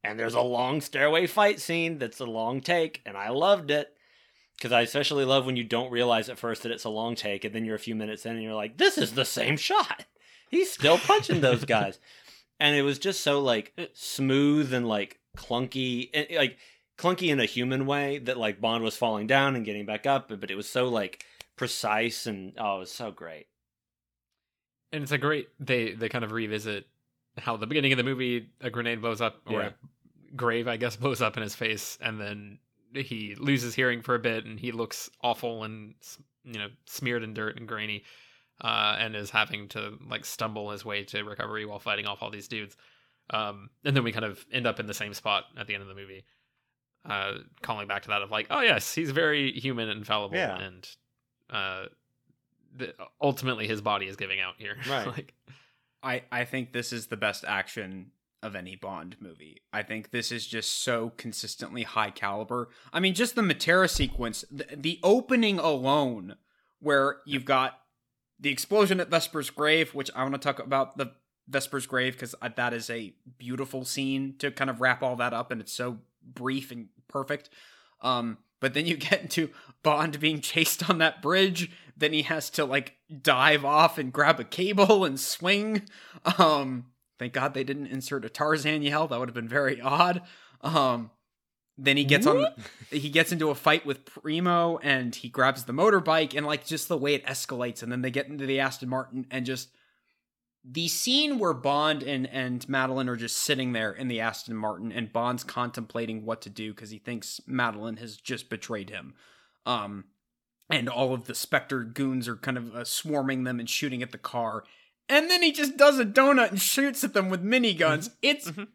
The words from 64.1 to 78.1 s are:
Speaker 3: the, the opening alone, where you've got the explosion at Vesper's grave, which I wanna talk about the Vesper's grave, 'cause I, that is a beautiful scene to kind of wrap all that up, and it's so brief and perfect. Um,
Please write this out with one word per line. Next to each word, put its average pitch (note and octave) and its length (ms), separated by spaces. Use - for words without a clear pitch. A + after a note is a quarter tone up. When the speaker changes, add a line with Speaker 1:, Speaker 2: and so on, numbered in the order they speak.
Speaker 3:
the, C#3 160
the D#3 280
opening A3+ 560
alone, C3 760
where C#3+ 440
you've C3+ 200
got C3 340
the C#3 100
explosion F#3+ 480
at F3+ 120
Vesper's D#3 400
grave, D3+ 440
which C#3 220
I B2+ 80
wanna C#3 140
talk C#3 200
about C3+ 400
the C3+ 140
Vesper's C3+ 400
grave, B2+ 320
'cause B2 240
I, A#2+ 60
that A#2+ 240
is A#2 180
a A2+ 240
beautiful B2+ 460
scene C3+ 540
to C#3+ 120
kind C3+ 200
of A#2 100
wrap B2+ 220
all B2+ 140
that A#2+ 180
up, A#2+ 180
and A2+ 80
it's - 120
so B2 260
brief C3 480
and A#2 160
perfect. C#3 440
Um, A#2+ 380